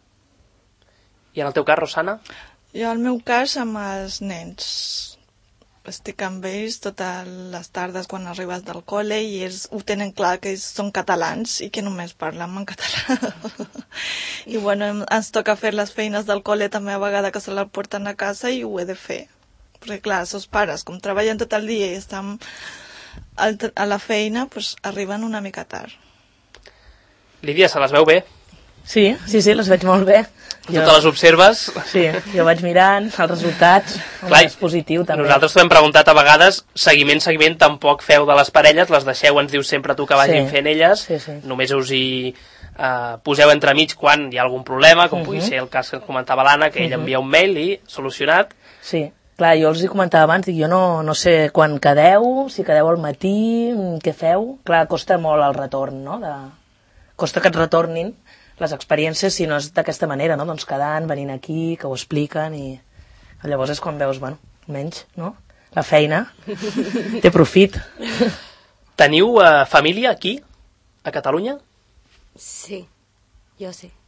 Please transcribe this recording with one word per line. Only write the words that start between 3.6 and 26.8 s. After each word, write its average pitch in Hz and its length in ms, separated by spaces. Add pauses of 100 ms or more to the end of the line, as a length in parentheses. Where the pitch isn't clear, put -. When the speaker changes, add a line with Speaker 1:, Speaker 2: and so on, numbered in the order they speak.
Speaker 2:
els 196 400
nens. 180 460 (1160)
Estic - 360
amb 190 240
ells 208 380
totes 185 420 (240)
les 175 240
tardes 180 320
quan 190 240
arribes 180 320
del 175 240
col·le 208 400
i 202 160
ells 185 300
ho 214 100
tenen 202 320
clar 185 240
que 196 160
ells 190 140 (100)
són 202 160
catalans 180 640 (100)
i 202 80
que 220 80
només 185 320
parlen 170 460
en 196 100
català. - 480 (600)
<laughs> - 760
I, 233 40
bueno, 202 280
em, 208 240
ens 220 240
toca 214 240
fer 214 160
les 208 180
feines 214 380
del 202 160
col·le 208 240
també 202 240
a 196 80
vegades 202 320
que 202 80
se 196 160
les 202 160
porten 202 320
a 202 80
casa 202 400
i 254 100
ho 214 140
he 180 80
de 185 100
fer. - 280 (560)
Perquè, 208 220
clar, 190 200
els 180 140
seus 196 100
pares, 196 400
com 180 160
treballen 208 400
tot 226 160
el 214 80
dia 208 240
i 180 80
estan 196 380 (1000)
al, 214 200 (160)
a - 140
la 202 100
feina, 214 480
pues, - 380
arriben 202 400
una 220 180
mica 196 240
tard. - 300 (1500)